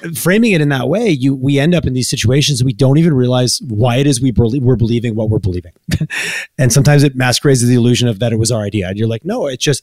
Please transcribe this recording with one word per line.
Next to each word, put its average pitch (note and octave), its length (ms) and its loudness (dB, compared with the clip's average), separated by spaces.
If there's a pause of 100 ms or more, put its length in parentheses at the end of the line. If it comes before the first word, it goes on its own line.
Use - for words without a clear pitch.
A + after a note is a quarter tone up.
(180)
framing G#3+ 340 2
it E3+ 80 2
in D3 80 2
that C3 220 -2
way, G#3+ 200 0
you, C3+ 240 0
we C3+ 260 0
end E3 140 2
up D#3+ 120 0
in C3 80 -2
these B2+ 160 -4
situations C3 500 0
and B2 60 0
we C3 80 0
don't C#3 240 4
even E3 160 4
realize B2+ 480 0
why A#2 340 -2
it C#3+ 100 2
is C3+ 140 2
we C3 140 0
belie-, A#2+ 260 0
we're B2 160 2
believing A2+ 400 -2
what A2 140 -2
we're A2 100 0
believing. F2+ 320 -6 (260)
<laughs> D#3 100 -4 (500)
And B2+ 140 2
sometimes C#3+ 320 4
it C#3 120 0
masquerades B2+ 480 0
as A#2+ 60 2
the B2 60 4
illusion A#2+ 320 2
of G2+ 120 -2
that A#2 120 -2
it A#2 40 -2
was A2 160 -2
our A2 100 -2
idea. G2+ 260 -4
And G2+ 100 -6
you're A2+ 100 -2
like, A2+ 180 -6
"No, G3+ 220 -4
it C3 120 -8
just, C#3+ 240 -2